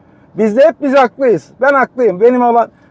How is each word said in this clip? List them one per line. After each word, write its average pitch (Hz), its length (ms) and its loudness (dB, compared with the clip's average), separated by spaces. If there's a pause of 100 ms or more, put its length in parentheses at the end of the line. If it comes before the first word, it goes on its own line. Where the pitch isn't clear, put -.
(340)
Biz 208 220 -2
de 277 100 4
hep 320 160 -2
biz 277 120 -2
haklıyız. 254 680 -2
Ben 277 140 2
haklıyım. 233 460 -2
Benim 247 220 2
olan, 233 280 0 (200)